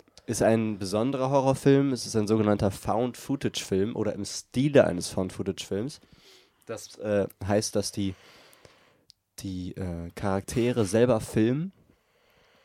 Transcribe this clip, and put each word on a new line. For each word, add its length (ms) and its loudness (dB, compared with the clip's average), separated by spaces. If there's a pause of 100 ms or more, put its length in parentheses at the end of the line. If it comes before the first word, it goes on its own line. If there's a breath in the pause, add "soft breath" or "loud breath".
(260)
ist 160 -2
ein 360 2
besonderer 520 -2
Horrorfilm. 640 4
Es 140 -6
ist 80 -6
ein 140 0
sogenannter 420 2
Found-Footage-Film 1300 -4
oder 160 -2
im 120 -6
Stile 640 2
eines 220 -4
Found-Footage-Films. 920 -6 (640 soft breath)
Das, 320 -14
äh, 280 0 (180)
heißt, 300 0
dass 160 -2
die, 240 -4 (1300 soft breath)
die, 360 -8
äh, 380 -6
Charaktere 680 0
selber 360 4
filmen 520 0 (920 soft breath)